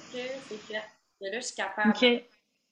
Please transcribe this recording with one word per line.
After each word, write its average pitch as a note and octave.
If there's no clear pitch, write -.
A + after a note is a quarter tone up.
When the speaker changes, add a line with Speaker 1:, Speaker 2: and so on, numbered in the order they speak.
Speaker 1:
que B3+
c'est G#3+
fait. G#3+
Que G3
là, G#3
je A#3+
suis -
capable. G#3+
Speaker 2:
Ok. G#3+